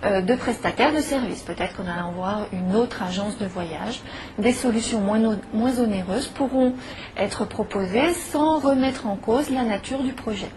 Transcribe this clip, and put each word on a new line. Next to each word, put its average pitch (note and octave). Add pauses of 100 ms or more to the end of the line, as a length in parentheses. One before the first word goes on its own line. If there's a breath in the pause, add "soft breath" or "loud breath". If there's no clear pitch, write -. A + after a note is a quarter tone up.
euh, G3
de G3+
prestataire B3+
de D#4
service. B3+
Peut-être F3
qu'on F#3+
allait F3
en F3
voir F#3+
une F#3
autre A#3+
agence G3+
de G#3
voyage. F3+ (380 loud breath)
Des G#3+
solutions A#3
moins, G#3+ (160)
moins A#3+
onéreuses G3+
pourront C4 (440 loud breath)
être G3+
proposées G3+
sans D#4
remettre C4
en G3+
cause B3+
la C4
nature A#3
du C4
projet. G3+